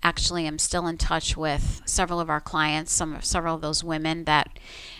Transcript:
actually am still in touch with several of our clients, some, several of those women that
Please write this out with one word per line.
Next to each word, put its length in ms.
actually 440
am 120
still 280
in 100
touch 400
with 500
several 340
of 100
our 100
clients, 520
some, 280
several 360
of 60
those 200
women 420
that 340